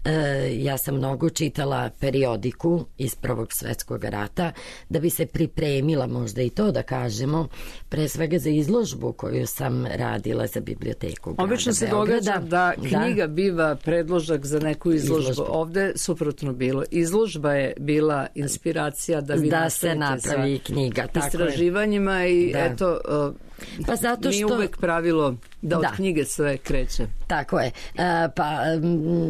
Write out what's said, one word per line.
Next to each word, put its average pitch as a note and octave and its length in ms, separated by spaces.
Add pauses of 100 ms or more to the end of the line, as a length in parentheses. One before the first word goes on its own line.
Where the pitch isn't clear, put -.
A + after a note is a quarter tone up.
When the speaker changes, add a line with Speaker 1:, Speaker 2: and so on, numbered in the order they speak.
Speaker 1:
E, D#3 80 (420)
ja C3+ 240
sam - 160
mnogo C3+ 360
čitala C3+ 600 (100)
periodiku C3+ 840 (140)
iz B2+ 160
Prvog A2+ 380
svetskog A#2 520
rata A2 480 (360)
da E3+ 120
bi D#3+ 100
se - 160
pripremila, D3 800
možda A#2+ 360
i B2 80
to G#3 200
da A#2+ 120
kažemo, C3 640 (400)
pre D3+ 200
svega E3 300
za D3 120
izložbu D3+ 640
koju B2+ 340
sam B2 400
radila A2+ 600
za A2 140
biblioteku G#2+ 720
grada F#3 100
Speaker 2:
Obično A#3 280
se A3 140
Speaker 1:
Beograda. G#3+ 340 (100)
Speaker 2:
događa G3 100
da F3 380
Speaker 1:
Da. C#3 100 (120)
Speaker 2:
knjiga G#3 260
biva E3 500
predložak D#3+ 720
za D3+ 120
neku D#3 340
izložbu. C#3+ 400
Speaker 1:
Izložbu. - 220
Speaker 2:
Ovde E3+ 420
suprotno D3 560
bilo. C3 380
Izložba E3 640
je C#3 260
bila D3 560
inspiracija D3+ 840
da C#3+ 140
vi D3+ 160
Speaker 1:
Da D#3+ 100
Speaker 2:
nastavite E3 340
Speaker 1:
se D#3 40 (300)
napravi C#3 300
Speaker 2:
sa - 60
Speaker 1:
knjiga, B2+ 420
tako - 120
je. C#3+ 100
Speaker 2:
istraživanjima F3+ 1000
i F3 260
Speaker 1:
Da. - 60
Speaker 2:
eto, E3+ 400 (360)
e, - 140 (380)
Speaker 1:
Pa A3+ 100
zato A#3 320
Speaker 2:
nije G3+ 180
Speaker 1:
što G#3+ 80
Speaker 2:
uvek G#3 240
pravilo E3 560 (280)
da D#3+ 140
od D#3+ 60
Speaker 1:
Da. C#3 80
Speaker 2:
knjige D#3+ 340
sve C#3+ 340
kreće. B2+ 480 (200)
Speaker 1:
Tako D#3 340
je. B2 60
E, B2+ 60 (640)
pa, D3+ 240 (140)
m, D#3 80 (480)